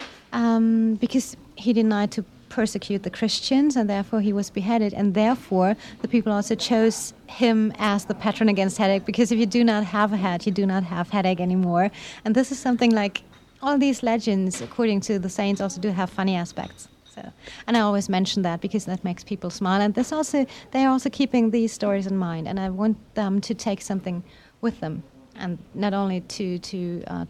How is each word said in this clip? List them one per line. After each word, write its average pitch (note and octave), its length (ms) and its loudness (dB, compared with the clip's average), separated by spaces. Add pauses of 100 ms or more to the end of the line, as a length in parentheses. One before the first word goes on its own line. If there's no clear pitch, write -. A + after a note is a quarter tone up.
(320)
um, A3+ 640 2
because B3 400 -2 (180)
he A#3 180 0
denied G#3 380 2
to G#3+ 140 -6 (240)
persecute G3+ 560 -2
the - 60 -4
Christians, C4+ 680 0
and G#3+ 120 2
therefore G3+ 320 0
he G3+ 120 2
was G3+ 180 -2
beheaded, G#3 420 0
and G3 220 0
therefore G#3+ 600 2 (260)
the A3+ 60 -6
people A3 240 2
also G#3 240 0
chose A3 580 0 (140)
him A3 500 2
as G3+ 280 0
the G3+ 80 -4
patron A3 340 2
against F#3+ 280 2
headache, G3 300 2
because A3 240 2
if A3+ 80 4
you A#3 80 4
do A#3+ 160 2
not G#3+ 220 4
have G#3 280 0
a A3 40 0
head, F3+ 280 -2
you G#3+ 60 0
do G3 160 0
not F#3+ 160 2
have F3 280 -4
headache F#3 300 2
anymore. F3+ 520 2 (320)
And G#3+ 100 0
this B3+ 160 2
is C4 80 -6
something B3 320 2
like, G#3 320 0 (400)
all C#4 160 2
these C4+ 240 2
legends, G#3+ 580 0
according A3 420 0
to G3+ 180 -2
the F#3 80 -6
saints, G3+ 320 -2
also F#3+ 200 -4
do G#3 100 -2
have F#3 200 -2
funny F#3+ 240 -2
aspects. - 540 -8 (260)
So, - 180 -16 (340)
and A#3 100 2
I A3+ 40 6
always G3+ 280 2
mention F#3+ 340 0
that E3+ 180 -2
because G3+ 240 -4
that F#3 200 -6
makes F3 200 -6
people F#3+ 260 -8
smile. F#3+ 300 0
And G#3 140 2
this B3+ 180 -2
also, D4+ 340 0 (240)
they C4 140 2
are C4+ 60 6
also B3+ 200 0
keeping A#3+ 400 2
these A3+ 220 0
stories G3 340 -2
in G3 100 -2
mind. E3+ 320 -2
And F#3+ 120 -4
I F#3+ 100 -2
want G#3 260 0 (180)
them G3+ 260 0
to - 140 -6
take G3 280 -4
something F3+ 400 -6 (380)
with A#3 200 -4
them. D#3 220 -6 (340)
And F3 220 -6 (160)
not G3 200 -2
only F#3+ 260 0
to, F3+ 380 -6
to, F3 480 -8
uh, E3+ 240 -8